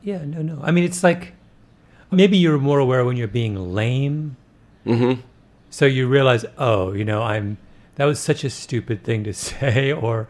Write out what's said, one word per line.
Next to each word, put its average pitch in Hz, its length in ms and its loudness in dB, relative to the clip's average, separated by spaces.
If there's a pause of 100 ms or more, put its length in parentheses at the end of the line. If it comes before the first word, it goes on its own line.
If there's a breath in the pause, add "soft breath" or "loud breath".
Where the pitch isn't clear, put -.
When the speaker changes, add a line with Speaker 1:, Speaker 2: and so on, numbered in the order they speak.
Speaker 1:
yeah, 196 220 -8
no, 156 180 -6
no. 156 200 -6
I 170 80 -2
mean, 175 140 4
it's 175 180 -6
like, 175 300 2 (800 soft breath)
maybe 190 260 6
you're 165 220 4
more 143 200 2
aware 127 260 4
when 123 120 -2
you're 120 120 -4
being 101 460 -4
lame. 135 640 -2 (500)
Speaker 2:
Mm-hmm. 120 340 2 (520)
Speaker 1:
So - 140 2
you 131 220 2
realize, 131 360 4 (140)
"Oh, 101 340 0
you 101 120 -4
know, 107 180 -2
I'm, 107 340 -4 (380 soft breath)
that 143 100 -2
was 147 140 0
such - 240 -2
a 135 80 -4
stupid - 540 -6
thing 110 180 -2
to 104 120 -6
<laughs> - 140 -10
say," 135 440 0
or, 113 380 -4